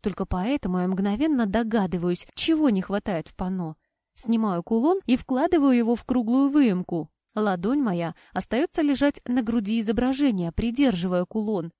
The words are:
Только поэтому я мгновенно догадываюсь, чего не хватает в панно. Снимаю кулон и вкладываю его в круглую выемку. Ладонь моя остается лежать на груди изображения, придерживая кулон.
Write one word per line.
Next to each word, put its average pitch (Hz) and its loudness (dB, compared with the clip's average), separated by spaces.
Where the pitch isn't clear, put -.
Только 190 -4
поэтому 185 -2
я 180 0
мгновенно 214 0
догадываюсь, 190 -2
чего 311 2
не 190 2
хватает 190 -4
в - -20
панно. 185 -6
Снимаю 214 0
кулон 269 2
и 254 2
вкладываю 277 2
его 233 2
в - -12
круглую 254 2
выемку. 180 0
Ладонь 214 0
моя 175 -2
остается 254 -2
лежать 285 2
на 247 0
груди 226 -2
изображения, 226 0
придерживая 196 0
кулон. 208 -4